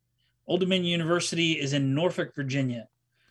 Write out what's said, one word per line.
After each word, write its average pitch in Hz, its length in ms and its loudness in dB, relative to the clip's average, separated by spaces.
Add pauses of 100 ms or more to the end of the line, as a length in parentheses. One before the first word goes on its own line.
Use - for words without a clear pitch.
(460)
Old 170 140 2
Dominion 180 320 2
University 170 640 0
is 143 180 -4
in 139 240 2
Norfolk, 175 400 -2
Virginia. 131 540 -4 (420)